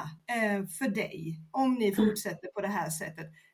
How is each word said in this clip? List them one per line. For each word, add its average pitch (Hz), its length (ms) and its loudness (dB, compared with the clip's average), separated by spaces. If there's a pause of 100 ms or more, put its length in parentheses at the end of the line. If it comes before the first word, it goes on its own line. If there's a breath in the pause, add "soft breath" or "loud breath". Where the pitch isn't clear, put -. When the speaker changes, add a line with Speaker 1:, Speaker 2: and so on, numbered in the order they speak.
(260)
Speaker 1:
eh, 208 400 0
för - 220 -4
dig 180 480 -4 (140)
om 262 240 4
ni 226 180 2
Speaker 2:
Mm. 196 40 -4
Speaker 1:
fortsätter 208 520 2
på - 120 -6
det 202 80 0
här 170 220 -2
sättet? 160 360 -8 (280 soft breath)